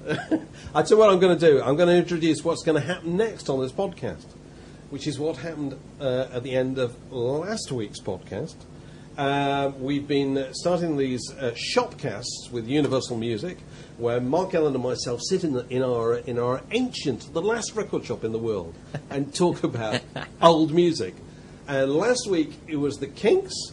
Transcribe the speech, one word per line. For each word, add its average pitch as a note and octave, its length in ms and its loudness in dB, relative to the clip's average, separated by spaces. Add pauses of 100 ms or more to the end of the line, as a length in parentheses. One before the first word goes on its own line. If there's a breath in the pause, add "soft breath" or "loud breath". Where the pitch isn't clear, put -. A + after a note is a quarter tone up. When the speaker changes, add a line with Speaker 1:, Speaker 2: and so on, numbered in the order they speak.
Speaker 1:
<laughs> - 720 -4
I D#3 80 4
tell D#3 100 4
you G#3+ 60 8
what G#3+ 120 10
I'm F#3+ 100 6
gonna F3+ 180 6
do. D3 240 8
I'm C3+ 140 2
gonna F3 200 6
introduce E3 460 2
what's E3 200 -2
gonna D#3 180 4
happen E3+ 380 -4
next A3 320 -2
on C3+ 100 0
this B2+ 120 -4
podcast, D#3 520 -6 (640 loud breath)
which C#3 160 -8
is C3 140 -4
what D#3+ 160 -2
happened, D3 420 -8 (220)
uh, C3 320 0
at B2 100 -4
the B2+ 140 -6
end C3 220 2
of A#2+ 160 -2 (180)
last D3 600 -4
week's A2 280 -6
podcast. G2+ 560 -8 (600 loud breath)
Uh, C#3 640 0
we've C#3 280 -2
been C#3 460 0
starting E3+ 460 0
these, B2+ 240 0 (180)
uh, A#2+ 120 -2 (220)
shopcasts - 800 -4
with A#2 160 -6
Universal C3 480 2
Music, A#2 400 -4 (400 loud breath)
where A#2 240 0
Mark E3 320 0
Ellen D3+ 220 2
and B2 100 -2
myself B2 380 -4
sit F#3 200 0
in, D3+ 120 0
the, B2 160 -2
in B2+ 120 2
our, A#2+ 360 2
in A#2+ 200 -4
our B2 220 0 (120)
ancient, A3 600 -2
the E3+ 80 0
last A3 340 -2
record - 300 -2
shop G#2 200 -6
in A2+ 80 -2
the A2+ 60 -2
world, G2 360 -2 (180)
<laughs> - 180 -10
and C#3+ 240 -4
talk F3 300 2
about A#2 380 -2 (180)
Speaker 2:
<laughs> - 220 -6
Speaker 1:
old D#3+ 320 8
music. F3 400 4 (520 loud breath)
And C3+ 280 2
last A#3 340 2
week E3 240 2 (160)
it D#3 80 -4
was C#3+ 220 0
the C3+ 80 -4
Kinks F#4 480 2 (180)